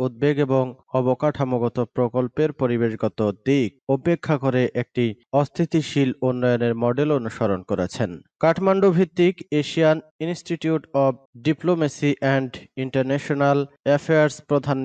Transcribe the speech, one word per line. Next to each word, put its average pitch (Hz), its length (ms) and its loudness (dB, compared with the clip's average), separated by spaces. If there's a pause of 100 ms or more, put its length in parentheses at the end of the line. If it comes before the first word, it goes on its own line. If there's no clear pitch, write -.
উদ্বেগ 127 300 -2 (120)
এবং 131 180 2 (340)
অবকাঠামোগত 127 760 0 (200)
প্রকল্পের 127 520 0 (120)
পরিবেশগত 117 580 0 (280)
দিক 131 220 2 (260)
উপেক্ষা 160 480 -2
করে 127 180 2 (200)
একটি 120 240 -2 (360)
অস্থিতিশীল 143 680 -2 (180)
উন্নয়নের 123 460 0 (100)
মডেল 123 260 0 (100)
অনুসরণ 107 500 -2
করেছেন। 92 400 -2 (340)
কাঠমান্ডু 190 440 2 (100)
ভিত্তিক 180 380 2 (240)
এশিয়ান 156 380 2 (280)
ইনস্টিটিউট 160 580 -4 (200)
of 135 80 2 (360)
Diplomacy 156 640 0 (240)
and 131 160 -2 (340)
International 139 720 0 (300)
অ্যাফেয়ার্স 151 480 2 (140)
প্রধান 139 360 0